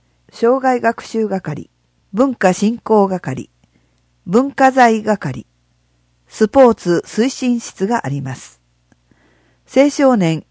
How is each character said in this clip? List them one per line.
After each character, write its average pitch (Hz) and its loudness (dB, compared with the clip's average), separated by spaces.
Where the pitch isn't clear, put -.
障 247 0
害 254 0
学 226 -4
習 220 -4
係、 185 -8
文 254 0
化 185 2
振 226 -2
興 214 2
係、 180 -8
文 247 0
化 262 2
財 233 2
係、 190 -4
ス - -2
ポ 262 6
ー 220 0
ツ 175 -2
推 233 -2
進 247 -4
室 - -8
が 233 -4
あ - -6
り 139 -6
ま 131 -10
す。 - -20
青 277 4
少 262 2
年 165 -2